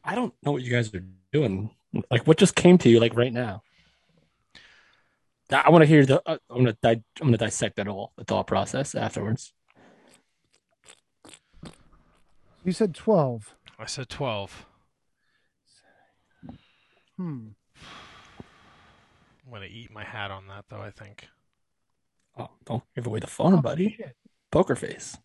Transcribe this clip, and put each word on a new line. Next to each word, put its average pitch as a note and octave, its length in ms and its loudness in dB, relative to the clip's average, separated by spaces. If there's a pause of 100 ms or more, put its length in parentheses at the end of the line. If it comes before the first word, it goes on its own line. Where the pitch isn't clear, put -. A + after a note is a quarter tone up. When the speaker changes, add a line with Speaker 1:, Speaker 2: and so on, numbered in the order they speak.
Speaker 1:
I F3+ 100 -6
don't A#3 280 -4
know C#3+ 100 -2
what B2+ 100 -4
you B2 80 -8
guys A#2+ 240 -2
are F2+ 100 -10 (280)
doing. A2 380 -2 (400)
Like, A#2+ 160 0
what D#3+ 100 6
just - 180 4
came F3+ 240 8
to D3 100 6
you, A#2 120 8
like, A2+ 160 0
right A#2+ 160 0
now? A2+ 300 -8 (1900)
I, C#3 160 2
I D3 40 6
wanna E3 160 8
hear D3+ 180 8
the, C3+ 220 4
uh, D#3+ 100 -6 (140)
I'm A#2+ 80 -8
gonna A#2+ 240 2
di-, A#2 200 2 (180)
I'm D#3+ 80 -4
gonna A#2 100 4
dissect G#2+ 380 -6
that G2+ 120 -6
all, G2 280 -10
the A2 80 -18
thought - 220 -4
process - 480 -4
afterwards. A2 580 -6 (3000)
Speaker 2:
You F3+ 80 -2
said F#3+ 220 -2
twelve. C3+ 600 0 (240)
Speaker 3:
I A2 80 -16
said - 220 -12
twelve. A2 580 -8 (2500)
Speaker 2:
Hmm. C#3 320 -10 (2000)
Speaker 3:
I'm B2 60 -20
gonna G2 140 -16
eat G2+ 260 -20
my G#2 120 -14
hat G2+ 260 -10
on F#2+ 180 -14
that, G2+ 200 -20
though, G#2+ 120 -16
I G#2 100 -14
think. - 380 -20 (1080)
Speaker 1:
Oh, A#2 140 -14 (140)
don't A2+ 180 -8 (140)
give A#2 100 -10
away A2 140 -6
the - 80 -12
farm, E3+ 260 2
Speaker 2:
Oh, E3+ 80 4
Speaker 1:
buddy. E3 340 -2
Speaker 2:
shit. D3+ 200 -18 (340)
Speaker 1:
Poker D#3 240 2
face. - 500 -12